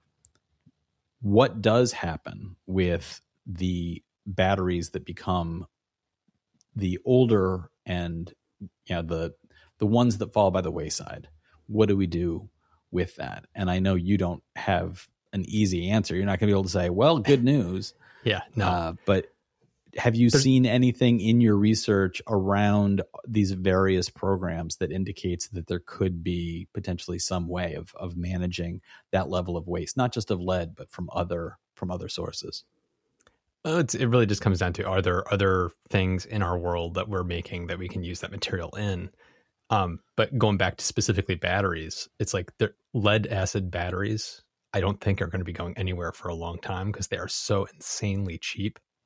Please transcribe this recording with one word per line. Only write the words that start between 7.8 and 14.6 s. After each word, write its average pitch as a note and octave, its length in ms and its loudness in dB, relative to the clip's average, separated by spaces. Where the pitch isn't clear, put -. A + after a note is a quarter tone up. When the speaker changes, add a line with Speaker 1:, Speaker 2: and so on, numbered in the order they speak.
Speaker 1:
and, F2 480 -6
you F#2 80 -4
know, E2+ 80 -2
the, E2 320 -4
the G#2+ 80 2
ones A2+ 320 4
that G#2 140 -6
fall G2 200 6
by F#2+ 80 2
the F2 100 -2
wayside? - 580 -8
What G#2+ 220 4
do G2+ 80 4
we F#2+ 100 2
do F2 420 -2
with F2+ 240 -2
that? - 300 -10
And F#2+ 140 0
I F#2 100 0
know F#2+ 160 2
you F#2 220 2
don't F2 240 -2
have F2+ 540 -2